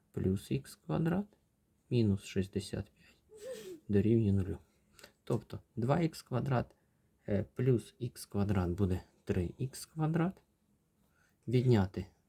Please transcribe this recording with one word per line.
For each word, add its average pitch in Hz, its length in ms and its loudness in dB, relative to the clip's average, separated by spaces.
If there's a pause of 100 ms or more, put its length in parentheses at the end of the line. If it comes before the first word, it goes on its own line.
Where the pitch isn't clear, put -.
(120)
плюс - 400 -2
ікс 135 240 -6
квадрат, 165 500 -2 (640)
мінус 107 340 2
шістдесят - 600 -4
п'ять - 320 -20 (720)
дорівнює 107 440 4
нулю. 95 260 0 (680)
Тобто 110 360 -6 (160)
два 127 240 0
ікс 165 220 -2
квадрат, 127 540 -2 (520)
е, 98 180 0 (100)
плюс 123 440 2
ікс - 260 -10
квадрат 98 440 0
буде 90 320 0 (220)
три 95 340 -2
ікс - 280 -8
квадрат. 160 560 -2 (1080)
Відняти 113 580 2 (240)